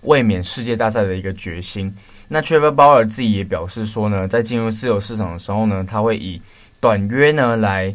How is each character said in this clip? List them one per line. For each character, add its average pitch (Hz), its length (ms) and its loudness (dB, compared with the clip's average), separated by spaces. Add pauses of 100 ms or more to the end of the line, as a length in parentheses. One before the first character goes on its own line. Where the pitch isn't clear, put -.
卫 143 200 4
冕 98 180 0
世 - 220 -4
界 117 140 -4
大 113 120 0
赛 110 140 0
的 92 140 -2
一 92 40 -6
个 95 120 -6
决 90 280 -8
心。 95 320 -8 (360)
那 151 120 -2
Trevor 151 320 2
Bauer 139 360 6
自 110 120 -8
己 113 120 2
也 98 100 -2
表 90 240 -6
示 110 180 -8
说 107 240 -2
呢， 95 200 -2
在 117 120 0
进 117 160 -2
入 113 140 -2
自 110 160 -6
由 104 140 2
市 110 160 -8
场 92 160 -4
的 85 80 -10
时 - 100 -10
候 107 160 0
呢， 95 220 -2
他 107 120 -4
会 113 160 0
以 87 240 -10 (380)
短 101 300 2
约 139 240 4
呢 123 240 2
来 95 380 0